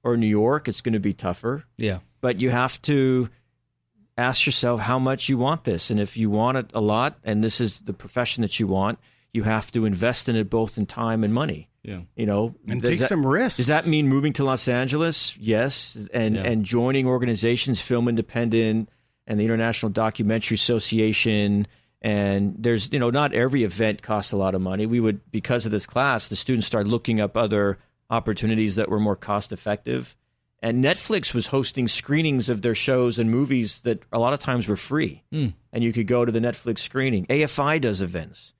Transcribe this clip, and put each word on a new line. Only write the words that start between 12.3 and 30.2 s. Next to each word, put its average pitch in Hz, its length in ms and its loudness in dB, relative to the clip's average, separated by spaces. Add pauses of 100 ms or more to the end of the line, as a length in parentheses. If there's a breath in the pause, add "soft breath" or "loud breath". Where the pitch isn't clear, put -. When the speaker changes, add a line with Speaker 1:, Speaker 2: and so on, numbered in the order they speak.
Speaker 3:
And 123 140 -2
Speaker 1:
does 120 80 4
Speaker 3:
take 170 100 0
Speaker 1:
that, - 80 4
Speaker 3:
some 156 180 2
risks. 196 300 2
Speaker 1:
does 123 120 2
that 156 180 2
mean 151 220 2
moving 139 260 2
to 143 100 0
Los 131 240 0
Angeles? 135 720 -2
Yes. 113 580 -2 (160)
And, 110 240 2
Speaker 2:
Yeah. 95 60 -2
Speaker 1:
and 113 220 0
joining 127 420 2
organizations, 117 720 0
Film 120 280 0
Independent 113 800 0 (380)
and 107 140 -2
the 107 40 2
International 113 460 0
Documentary 110 680 0
Association. 107 1120 2 (340 soft breath)
And 101 580 0
there's, 113 340 0
you 143 60 0
know, 120 120 2
not 143 240 0
every 127 300 2
event 104 380 0
costs 107 300 -2
a 104 40 -2
lot 95 180 2
of 92 60 0
money. 95 260 -2
We 117 140 2
would, 110 200 2 (120)
because 113 340 -2
of 107 60 -2
this 101 140 -2
class, 127 420 0
the 104 80 -6
students 117 300 0
started 104 220 0
looking 113 320 0
up 104 160 -2
other 101 420 2 (320 soft breath)
opportunities 110 680 0
that 113 120 0
were 104 120 0
more 104 160 2
cost 104 360 -4
effective. 107 640 -6 (440)